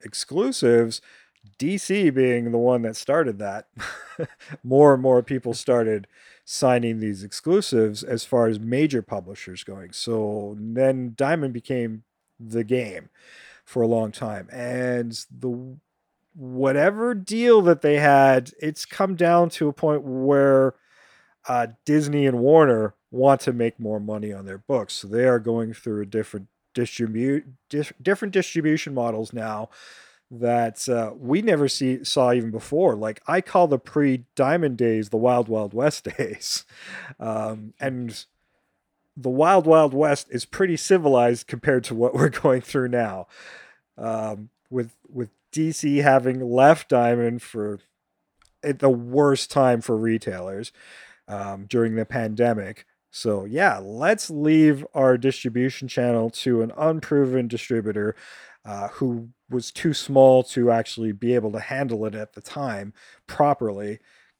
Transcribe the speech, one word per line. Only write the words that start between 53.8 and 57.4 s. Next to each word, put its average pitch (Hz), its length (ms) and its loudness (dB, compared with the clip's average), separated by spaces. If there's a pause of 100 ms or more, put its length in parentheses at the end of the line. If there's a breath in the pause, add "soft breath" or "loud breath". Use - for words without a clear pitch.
leave 151 540 4 (100)
our 131 220 4
distribution 127 680 -2
channel 120 440 0
to 120 320 0
an 113 140 -6
unproven 143 720 0